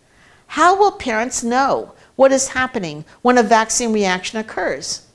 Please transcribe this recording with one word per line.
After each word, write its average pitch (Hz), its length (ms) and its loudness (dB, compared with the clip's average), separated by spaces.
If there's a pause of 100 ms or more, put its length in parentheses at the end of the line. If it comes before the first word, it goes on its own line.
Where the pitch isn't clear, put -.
(460)
how 349 320 2
will 403 140 4
parents 247 500 -6
know 233 500 0 (220)
what 269 160 6
is 269 180 2
happening 190 560 -6 (180)
when 247 140 4
a 247 60 6
vaccine 220 500 0
reaction 190 460 -2
occurs? 214 760 -8